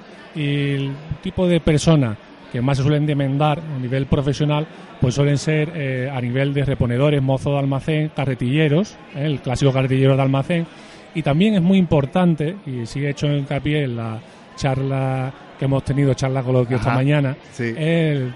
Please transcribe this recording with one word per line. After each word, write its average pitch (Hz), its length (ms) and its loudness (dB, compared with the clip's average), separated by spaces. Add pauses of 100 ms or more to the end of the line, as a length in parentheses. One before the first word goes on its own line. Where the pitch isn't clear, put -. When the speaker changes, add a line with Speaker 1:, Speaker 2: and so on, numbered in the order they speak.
(340)
Speaker 1:
y 143 380 -2
el 139 200 -4 (300)
tipo 185 280 -2
de 175 100 4
personas 147 580 2 (340)
que 123 100 -4
más 131 160 0
se 135 60 -2
suelen 147 220 2
demandar 143 540 0
a 156 200 -8
nivel 131 260 -2
profesional, 147 600 0 (360)
pues 123 120 2
suelen 143 240 2
ser, 156 380 -2
eh, 131 340 -4
a 131 120 -6
nivel 135 320 -2
de 143 100 0
reponedores, 135 580 2
mozos 135 300 0
de 143 80 0
almacén, 143 560 -2
carretilleros, 143 800 0 (180)
¿eh? 143 120 -4
El 147 160 -2
clásico 135 320 2
carretillero 135 420 4
de 135 60 2
almacén. 139 440 0 (480)
Y 160 80 -4
también 170 340 2
es 185 60 4
muy 190 160 4
importante, 165 800 2 (100)
y 123 200 -6
sí 135 180 -6
he 143 60 -2
hecho 143 180 -2
hincapié 147 560 -2
en 123 140 -4
la 113 240 -6 (340)
charla 135 800 -2 (260)
que 143 60 -2
hemos 135 180 0
tenido, 135 300 2
charla 131 300 -2
coloquio 127 340 2
esta 117 140 0
Speaker 2:
Ajá, 120 80 2
Speaker 1:
mañana, 139 360 2 (160)
Speaker 2:
sí. 117 240 -4
Speaker 1:
el 151 600 0